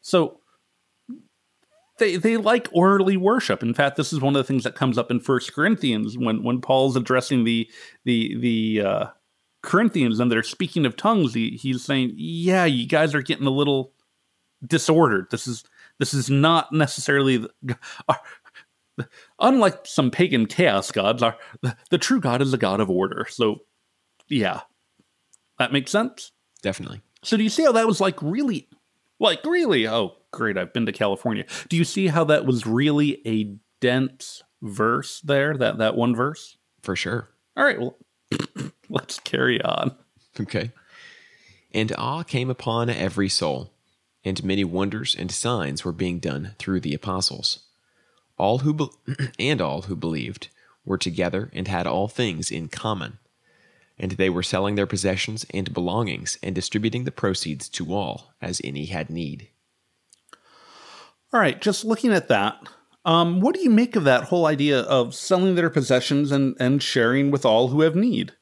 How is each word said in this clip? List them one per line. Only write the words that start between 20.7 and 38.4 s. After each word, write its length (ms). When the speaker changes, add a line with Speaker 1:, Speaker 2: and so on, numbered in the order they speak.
Speaker 1:
gods, 320
our, 140
the, 140
the 80
true 220
God 220
is 120
a 40
God 220
of 100
order." 400
So, 320
yeah, 340
that 120
makes 200
sense. 400
Speaker 2:
Definitely. 400
Speaker 1:
So 140
do 60
you 60
see 140
how 100
that 140
was, 140
like, 200
really, 460
like, 260
really? 420
Oh, 280
great. 260
I've 160
been 140
to 40
California. 540
Do 80
you 60
see 240
how 160
that 240
was 180
really 640
a 280
dense 600
verse 580
there? 340
That, 220
that 180
one 200
verse? 420
Speaker 2:
For 140
sure. 340
Speaker 1:
All 80
right. 160
Well, 180